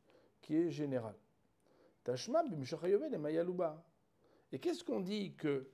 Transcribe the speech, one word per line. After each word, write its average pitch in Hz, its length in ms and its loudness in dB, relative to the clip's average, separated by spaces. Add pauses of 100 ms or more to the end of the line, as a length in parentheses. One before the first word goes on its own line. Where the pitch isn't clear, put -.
(420)
qui 156 160 0
est 170 140 4
général. 131 440 -2 (880)
Tashma, 226 400 2
Bimshach 156 400 -4
Hayovel 226 300 2
et 180 40 0
Mayalouba. 160 680 0 (680)
Et 131 80 -4
qu'est-ce 320 240 -2
qu'on 226 160 -2
dit 190 360 -2
que 139 380 0